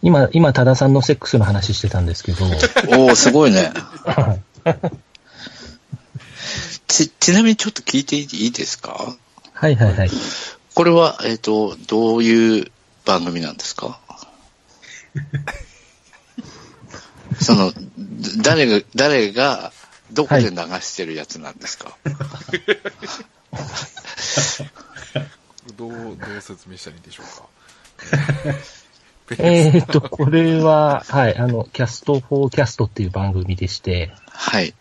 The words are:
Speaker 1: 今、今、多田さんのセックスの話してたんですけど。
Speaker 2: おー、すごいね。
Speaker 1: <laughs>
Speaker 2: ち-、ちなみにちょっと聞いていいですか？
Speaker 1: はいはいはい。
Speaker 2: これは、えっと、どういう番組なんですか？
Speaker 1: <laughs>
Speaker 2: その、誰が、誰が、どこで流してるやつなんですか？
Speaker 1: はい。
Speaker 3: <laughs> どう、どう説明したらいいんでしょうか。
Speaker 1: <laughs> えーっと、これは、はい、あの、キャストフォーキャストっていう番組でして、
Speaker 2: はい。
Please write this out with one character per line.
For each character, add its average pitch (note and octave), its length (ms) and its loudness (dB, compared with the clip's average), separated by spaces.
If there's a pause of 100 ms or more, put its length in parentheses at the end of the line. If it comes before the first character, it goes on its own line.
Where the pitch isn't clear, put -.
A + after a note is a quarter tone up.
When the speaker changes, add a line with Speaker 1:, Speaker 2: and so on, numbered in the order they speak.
Speaker 1:
今、 D#3+ 300 6
今、 D#3+ 220 6
多 C3 100 4
田 B2+ 120 6
さ C3+ 120 2
ん C3+ 60 6
の C3+ 80 4
セ D3 120 2
ッ C3+ 40 0
ク - 120 -12
ス - 80 2
の A2 60 4
話 G2+ 300 0
し - 80 -6
て G2+ 80 -2
た F#2+ 100 -2
ん F2+ 60 0
で E2+ 100 -2
す - 80 -14
け - 80 -4
ど。 F2+ 140 -2
Speaker 2:
お F#2 40 2 (640)
ー、 A#2 40 6
す B2 160 4
ご D3 160 6
い A#2 40 6
ね。 F#2 220 2 (920)
Speaker 1:
<laughs> - 2250 -10
Speaker 2:
ち-、 - 320 0
ち - 140 2
な G#3 100 6
み A3+ 60 6
に A3 80 4
ち - 100 -4
ょ - 20 -4
っ - 40 -16
と - 80 -12
聞 - 180 -2
い C#3 60 -6
て D3 100 -4
い D3 80 -2
い A#2+ 280 -4
で - 140 -8
す - 140 -10
か？ - 360 -12 (380)
Speaker 1:
は - 160 0
い C#3 60 4
は G#2+ 140 4
い F#2 80 0
は G2 80 2
い。 F#2 40 2 (680)
Speaker 2:
こ E3+ 60 6
れ E3+ 60 4
は、 E3+ 340 4
え A2+ 80 -2
っ A2 60 -6
と、 G#2+ 360 -2 (120)
ど A2+ 320 2
う A#2 40 2
い A2+ 380 4
う - 100 -10 (320)
番 F2+ 220 0
組 E2+ 160 -6
な D#2+ 100 -8
ん - 60 -18
で - 80 -14
す - 100 -10
か？ - 240 -12 (1500)
Speaker 1:
<laughs> - 1900 -16
Speaker 2:
そ - 160 2
の、 G#2+ 200 2 (680)
誰 D3+ 240 4
が、 G#2+ 140 2 (160)
誰 B2+ 380 0
が、 A#2 400 -2 (400)
ど C#3+ 120 0
こ D3 100 0
で B2+ 80 4
流 A2+ 40 2 (320)
し - 160 -12
て F#2 100 -6
る D#2+ 100 -10
や D2+ 100 -10
つ - 120 -16
な D2+ 140 -16
ん - 60 -20
で - 100 -18
す - 120 -14
か？ - 260 -20
Speaker 1:
は D3+ 60 -4 (440)
い。 E3 60 -6 (3000)
Speaker 3:
<laughs> A2 80 -20
ど A#2 140 -14
う、 - 20 -14
ど A#2 60 -14 (400)
う - 20 -14
説 F#2 300 -20
明 F#2 80 -20
し - 80 -20
た E2 60 -18
ら D2+ 40 -20
い E2+ 40 -20
い - 20 -20
ん - 20 -20
で - 80 -20
し - 80 -20
ょ - 40 -20
う - 20 -20 (120)
か。 - 60 -20 (1900)
Speaker 1:
<laughs> - 20 -16
え E3 420 4
ー D3+ 40 -2
っ - 20 -4
と、 D3+ 140 2
こ C#3+ 300 -2
れ D#3+ 320 2
は、 D3+ 480 4
は C3 180 2
い、 G#2+ 80 0
あ A#2+ 100 -2
の、 A#2 280 -2
キ C3 100 -2
ャ A#2+ 40 -2
ス - 180 -10
ト C#3 160 0
フ C#3 220 -2
ォ C3+ 40 0
ー - 80 -4
キ - 60 2
ャ B2+ 40 2
ス - 120 -8
ト A2+ 80 0
っ - 40 -4
て - 140 -6
い F#2+ 40 -4
う - 20 -4
番 F#2+ 240 -4
組 F#2 240 -4
で F#2 100 -6
し - 120 -8
て、 F2 340 -4 (160)
Speaker 2:
は - 320 -4
い。 - 200 -4